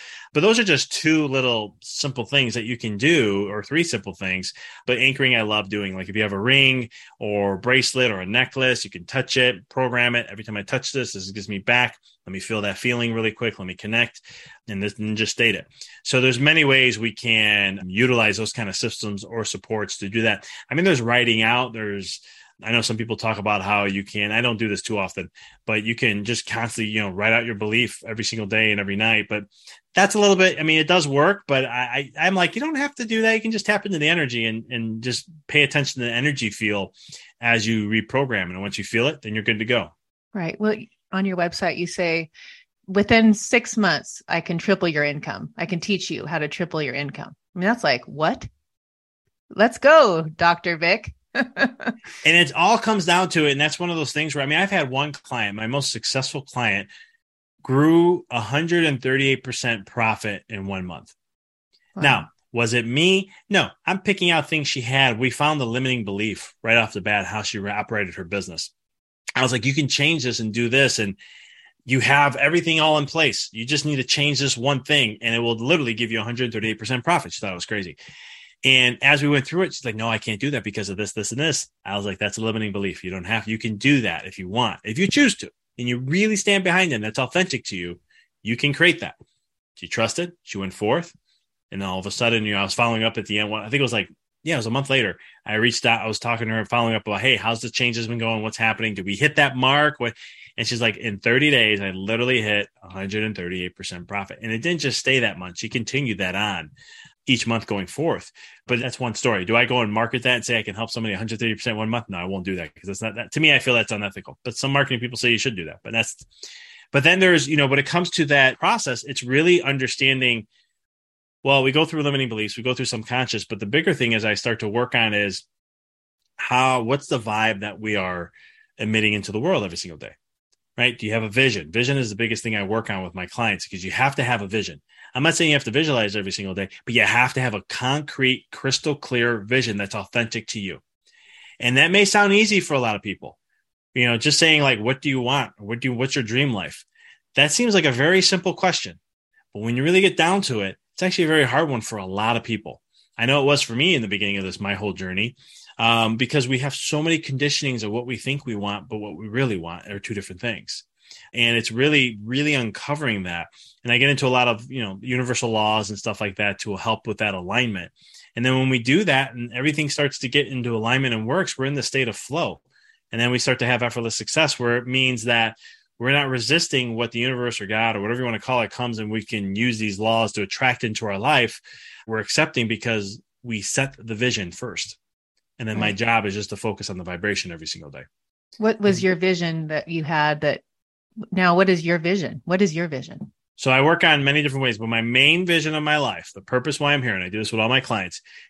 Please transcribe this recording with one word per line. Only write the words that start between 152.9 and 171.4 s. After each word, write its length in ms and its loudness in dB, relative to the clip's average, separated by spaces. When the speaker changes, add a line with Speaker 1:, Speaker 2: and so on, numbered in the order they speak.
Speaker 1:
I 80 0
know 160 4
it 40 4
was 160 4
for 140 -4
me 200 4
in 60 2
the 60 -2
beginning 300 -2
of 80 -4
this, 160 -8
my 140 -2
whole 180 -4
journey, 420 -6
um, 380 2
because 320 0
we 120 0
have 140 -4
so 300 -2
many 160 2
conditionings 640 -2
of 80 -4
what 140 -4
we 100 -8
think 300 -6
we 100 -6
want, 320 -6
but 120 -8
what 180 -12
we 100 -12
really 300 0
want 320 -10
are 100 -10
two 140 -10
different 260 -10
things. 460 -8
And 240 4
it's 120 -2
really, 540 2
really 300 -2
uncovering 720 -4
that. 240 -8
And 80 0
I 60 4
get 120 6
into 160 2
a 40 4
lot 180 4
of, 240 -2
you 100 -6
know, 200 -8
universal 480 -2
laws 400 0
and 100 -8
stuff 220 -6
like 160 -6
that 220 -2
to 180 -6
help 300 -2
with 100 -4
that 180 -2
alignment. 560 -2
And 80 0
then 120 4
when 120 2
we 100 2
do 240 2
that 300 2
and 200 -10
everything 360 -2
starts 300 -2
to 100 -4
get 180 2
into 300 -4
alignment 360 0
and 140 -4
works, 300 -2